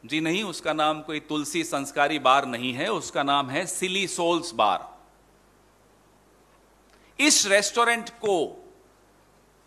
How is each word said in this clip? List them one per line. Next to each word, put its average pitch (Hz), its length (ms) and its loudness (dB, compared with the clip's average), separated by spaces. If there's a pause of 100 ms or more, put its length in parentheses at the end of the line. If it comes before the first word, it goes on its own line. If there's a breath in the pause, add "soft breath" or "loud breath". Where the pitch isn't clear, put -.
जी 147 140 -2
नहीं, 170 240 -2
उसका 165 280 -4
नाम 151 300 0
कोई 151 180 -8
तुलसी 151 440 -4
संस्कारी 147 540 0
बार 131 260 6
नहीं 123 280 -4
है, 160 200 -2
उसका 156 300 -4
नाम 139 280 0
है 170 160 -2
सिली 185 400 -4
सोल्स 170 460 -2
बार। 107 460 0 (2250 soft breath)
इस 294 260 4
रेस्टोरेंट 226 640 2
को 180 520 -2 (1040)